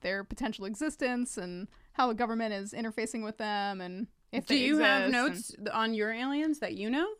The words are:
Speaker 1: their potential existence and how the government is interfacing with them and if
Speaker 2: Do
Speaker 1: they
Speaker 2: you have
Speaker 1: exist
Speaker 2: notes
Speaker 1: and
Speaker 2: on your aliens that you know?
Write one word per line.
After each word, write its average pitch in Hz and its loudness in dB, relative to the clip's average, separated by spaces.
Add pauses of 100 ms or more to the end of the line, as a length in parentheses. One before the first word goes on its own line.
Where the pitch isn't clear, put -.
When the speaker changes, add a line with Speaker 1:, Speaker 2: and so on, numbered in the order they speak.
Speaker 1:
their 196 -2
potential 214 -6
existence 247 -2
and 180 -8 (240)
how 262 2
the 226 0
government 226 0
is 196 -6
interfacing 226 -4
with 214 -6
them 202 -2
and 180 -6 (260)
if - -2
Speaker 2:
Do - 2
Speaker 1:
they 277 6
Speaker 2:
you 302 6
have 285 6
Speaker 1:
exist 269 4
Speaker 2:
notes 240 0
Speaker 1:
and 208 -4
Speaker 2:
on 220 2
your 214 0
aliens 285 0
that 190 -4
you 196 -4
know? 311 2 (140)